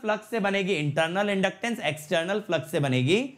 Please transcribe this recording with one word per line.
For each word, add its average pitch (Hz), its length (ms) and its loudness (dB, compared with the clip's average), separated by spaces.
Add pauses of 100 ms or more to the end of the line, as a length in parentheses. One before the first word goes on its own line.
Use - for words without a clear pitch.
फ्लक्स 214 280 -2
से 233 100 -2
बनेगी 196 360 0
इंटरनल 165 540 0
इंडक्टेंस, 196 520 -2
एक्सटर्नल 165 580 -2
फ्लक्स 170 320 -2
से 170 80 0
बनेगी 135 380 2 (200)